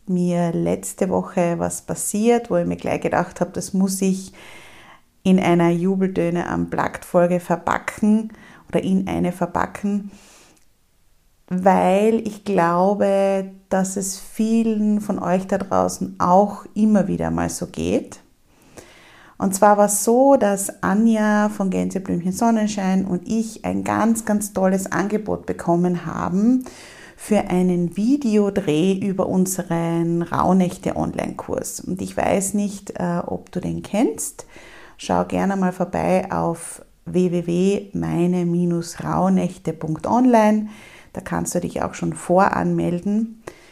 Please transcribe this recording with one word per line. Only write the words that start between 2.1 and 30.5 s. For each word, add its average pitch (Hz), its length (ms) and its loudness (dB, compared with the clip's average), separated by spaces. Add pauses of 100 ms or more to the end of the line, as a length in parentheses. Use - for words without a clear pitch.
wo 180 80 0
ich 175 80 0
mir 170 100 -2
gleich - 240 -4
gedacht 175 400 -2
habe, 175 120 -2
das 180 200 -8
muss 190 300 0
ich 190 320 -2 (880)
in 185 180 4
einer 170 300 4
Jubeltöne 175 760 0 (100)
Unplugged 170 520 -4
Folge 175 340 2
verpacken 214 920 0 (380)
oder - 160 -2
in 190 240 0
eine 175 240 0
verpacken, 202 760 -4 (1400)
weil 185 800 4
ich - 160 -10
glaube, 196 1080 2 (200)
dass 190 260 0
es 190 240 -6
vielen 220 800 0
von 208 180 -4
euch 185 280 0
da 196 100 0
draußen 190 640 -2
auch 190 560 2
immer 208 340 2
wieder 165 220 -2
mal 165 180 0
so 170 180 -6
geht. - 540 -4 (1200)
Und 190 140 0
zwar 208 240 6
war 208 80 6
es 208 160 -2
so, 262 320 6
dass 202 480 0
Anja 214 680 2
von 196 220 -2
Gänseblümchen 180 640 -2
Sonnenschein 208 720 2
und 185 240 -4
ich 220 360 -4
ein 190 200 -2
ganz, 208 400 0
ganz 208 280 -2
tolles 190 380 0
Angebot 196 560 -2
bekommen 175 600 0
haben 220 580 0 (520)
für 202 320 -2
einen 180 480 0
Videodreh 202 1000 2
über 196 300 -2
unseren 170 920 0
Rauhnächte-Online-Kurs. - 1600 -2